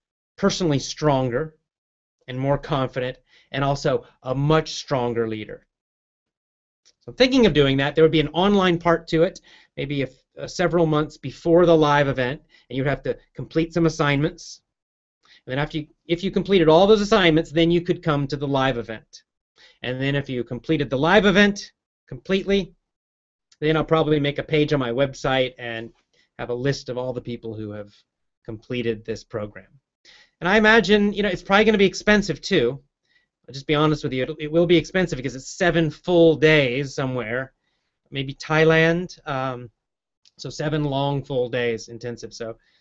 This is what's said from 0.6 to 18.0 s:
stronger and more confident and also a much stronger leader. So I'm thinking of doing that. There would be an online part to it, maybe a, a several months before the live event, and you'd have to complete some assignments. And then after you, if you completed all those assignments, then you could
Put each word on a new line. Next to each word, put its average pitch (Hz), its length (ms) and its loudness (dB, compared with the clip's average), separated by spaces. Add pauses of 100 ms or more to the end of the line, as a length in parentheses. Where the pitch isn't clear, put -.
stronger 135 800 -2 (720)
and 127 120 -10
more 139 180 0
confident 131 600 -4 (340)
and 139 120 -4
also 139 420 -2 (180)
a 127 100 -6
much 156 400 0
stronger 120 560 -4
leader. 107 380 -12 (1300)
So - 100 -18
I'm - 40 -18
thinking 254 300 4
of 175 80 2
doing 135 240 4
that. 139 160 -2
There 156 100 4
would 156 80 6
be 160 80 2
an 143 100 0
online 185 500 2
part 170 300 0
to 160 120 0
it, 180 200 -2 (360)
maybe 143 240 -4
a, 131 80 -4 (280)
a 139 120 -12
several 170 380 0
months 156 300 -2
before 170 500 2
the 165 100 6
live 147 300 4
event, 131 340 -4 (280)
and 120 60 -12
you'd 135 120 -2
have 135 160 -4
to 123 120 -4 (200)
complete 165 380 -4
some 170 120 2
assignments. 151 760 -2 (840)
And 127 60 -12
then 131 80 -4
after 151 180 -6
you, 147 100 -8 (200)
if 175 160 -2
you 190 80 -4
completed 185 360 2
all 165 200 8
those 208 140 6
assignments, 180 500 2
then 165 180 2
you 170 120 2
could 175 200 -4